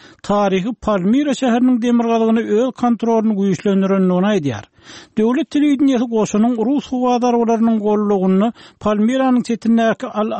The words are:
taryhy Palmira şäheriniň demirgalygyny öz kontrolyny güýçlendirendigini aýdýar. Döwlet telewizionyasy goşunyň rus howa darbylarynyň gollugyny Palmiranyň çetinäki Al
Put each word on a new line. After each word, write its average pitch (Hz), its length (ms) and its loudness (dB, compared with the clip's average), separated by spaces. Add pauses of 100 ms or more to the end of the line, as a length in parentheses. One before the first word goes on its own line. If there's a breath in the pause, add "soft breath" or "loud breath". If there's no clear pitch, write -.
(220 loud breath)
taryhy 196 500 0 (100)
Palmira 220 520 0
şäheriniň 247 480 0
demirgalygyny 233 640 0
öz 214 320 0
kontrolyny 226 640 0
güýçlendirendigini 190 960 0
aýdýar. 139 320 -4 (520 loud breath)
Döwlet 247 320 0
telewizionyasy 277 640 2
goşunyň 220 400 0 (120)
rus 269 260 -2
howa 247 300 0
darbylarynyň 233 640 0
gollugyny 208 680 2 (280 loud breath)
Palmiranyň 247 680 0
çetinäki 226 680 0
Al 214 260 -2